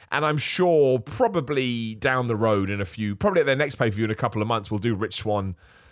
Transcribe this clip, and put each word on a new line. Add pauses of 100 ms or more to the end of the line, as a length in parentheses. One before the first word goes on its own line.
(120)
And
I'm
sure
probably
down
the
road
in
a
few,
probably
at
their
next
pay-per-view
in
a
couple
of
months,
we'll
do
Rich
Swann (360)